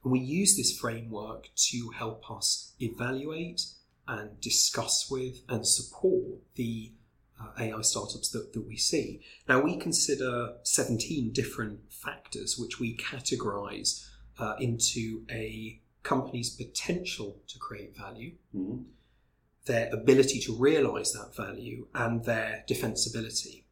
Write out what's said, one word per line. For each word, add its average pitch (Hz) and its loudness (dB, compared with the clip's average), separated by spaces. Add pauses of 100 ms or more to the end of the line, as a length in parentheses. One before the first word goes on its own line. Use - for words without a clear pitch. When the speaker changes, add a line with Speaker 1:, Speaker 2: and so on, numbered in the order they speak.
Speaker 1:
And 127 4
we 127 6
use 151 4
this - 2
framework 113 -6 (220)
to 120 -4
help 110 -8
us - -2
evaluate 143 -4 (440)
and 107 -8
discuss - 2
with 127 -4
and 120 0
support - 2 (160)
the, 113 -4 (480)
uh, 110 -12
A 110 -2
I 110 -6
startups - 0
that, - -6
that - -6
we 110 -10
see. - 0 (260)
Now, 131 8
we 156 2
consider 127 0
seventeen 123 0
different 107 -2 (100)
factors - -8
which 110 -8
we 117 -4
categorize, 101 -4 (320)
uh, 107 -2
into 113 -2
a 110 -8 (220)
company's 131 -2
potential 127 -6
to - -14
create 104 -12
value, 113 -12 (220)
Speaker 2:
Mm-hmm. 107 -4 (800)
Speaker 1:
their 117 2
ability 131 8
to - -2
realize 135 4
that - -10
value, - -8
and 117 2
their 110 0
defensibility. 113 0